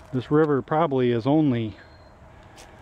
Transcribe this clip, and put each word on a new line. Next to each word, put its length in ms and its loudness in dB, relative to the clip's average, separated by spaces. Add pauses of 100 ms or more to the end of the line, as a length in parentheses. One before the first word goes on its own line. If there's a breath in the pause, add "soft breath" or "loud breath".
(140 loud breath)
This 160 -6
river 320 2
probably 500 0
is 140 -2
only, 500 0 (1080 loud breath)